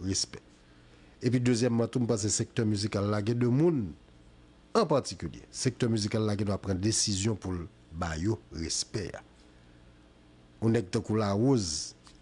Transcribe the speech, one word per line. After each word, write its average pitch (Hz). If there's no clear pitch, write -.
respect. -
Et 123
puis 127
deuxièmement, 117
tout 131
me 120
passe 110
secteur 110
musical 104
là, 107
il 104
y -
a -
deux 120
monde 135
en 220
particulier. 127
Secteur -
musical 110
là 107
qui 104
doit 98
prendre 95
décision 107
pour 95
le 85
bailler 85
respect. -
On 113
est 113
que 110
la 107
rose, 101